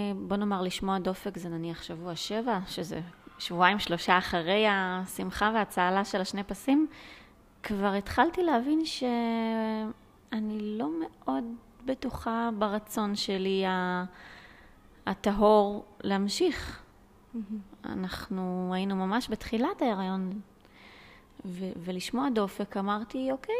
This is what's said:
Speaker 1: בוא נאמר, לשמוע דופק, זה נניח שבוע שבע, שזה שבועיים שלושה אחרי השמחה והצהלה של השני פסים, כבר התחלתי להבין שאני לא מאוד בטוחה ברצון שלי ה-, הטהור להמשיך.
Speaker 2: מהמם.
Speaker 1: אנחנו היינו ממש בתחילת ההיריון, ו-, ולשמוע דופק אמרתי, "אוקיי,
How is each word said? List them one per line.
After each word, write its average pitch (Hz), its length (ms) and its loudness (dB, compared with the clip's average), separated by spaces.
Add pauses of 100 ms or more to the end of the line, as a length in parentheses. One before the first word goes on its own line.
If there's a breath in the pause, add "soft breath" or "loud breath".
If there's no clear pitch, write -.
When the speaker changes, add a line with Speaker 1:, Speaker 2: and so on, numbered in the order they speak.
(280)
Speaker 1:
בוא 196 100 0
נאמר, 202 240 0
לשמוע 190 380 0
דופק, 185 380 -4
זה 175 120 -8
נניח 170 340 -6
שבוע 170 320 -8
שבע, 220 520 -2
שזה 175 340 -6 (380)
שבועיים 180 400 4
שלושה 180 380 4
אחרי 185 520 4
השמחה 185 880 0
והצהלה 196 500 2
של 190 160 0
השני 196 220 -4
פסים, 285 440 4 (760 loud breath)
כבר 202 300 0
התחלתי 262 500 2
להבין 302 420 2
שאני 226 1800 -2
לא 214 280 -4 (100)
מאוד 269 440 -4 (420)
בטוחה 233 720 -2
ברצון 208 580 0
שלי 190 500 0
ה-, 180 380 0 (1000 loud breath)
הטהור 208 800 4 (180)
להמשיך. 202 800 0 (500)
Speaker 2:
מהמם. 214 260 -8 (260)
Speaker 1:
אנחנו 185 880 -4
היינו 196 220 0
ממש 190 340 0
בתחילת 247 520 -2
ההיריון, 190 600 0 (1040 loud breath)
ו-, 185 300 -6
ולשמוע 185 540 -4
דופק 202 480 -2
אמרתי, 220 540 -2
"אוקיי, 339 280 -4